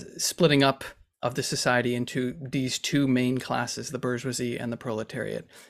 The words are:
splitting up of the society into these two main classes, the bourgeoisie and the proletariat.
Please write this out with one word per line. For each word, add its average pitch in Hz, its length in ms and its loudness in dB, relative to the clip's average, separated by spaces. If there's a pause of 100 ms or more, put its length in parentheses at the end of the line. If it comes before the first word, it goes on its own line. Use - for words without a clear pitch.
(180)
splitting 147 460 4
up 139 200 4 (380)
of 123 140 -2
the 143 80 -2
society 123 500 2
into 123 480 -2
these 127 380 -2
two 143 280 2
main 127 300 4
classes, 120 540 -4
the 123 80 -4
bourgeoisie 123 580 -2
and 117 140 -4
the 117 60 -6
proletariat. 110 680 -6 (220)